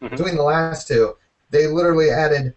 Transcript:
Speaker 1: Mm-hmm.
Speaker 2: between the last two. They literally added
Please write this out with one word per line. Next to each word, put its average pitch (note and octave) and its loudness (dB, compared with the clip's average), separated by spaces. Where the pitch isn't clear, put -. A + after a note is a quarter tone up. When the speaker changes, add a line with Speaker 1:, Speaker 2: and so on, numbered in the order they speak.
Speaker 1:
Mm-hmm. B2 -10
Speaker 2:
between F3 -2
the D3 0
last D#3+ -2
two. A2+ 0
They D3 2
literally D#3+ 2
added D3 0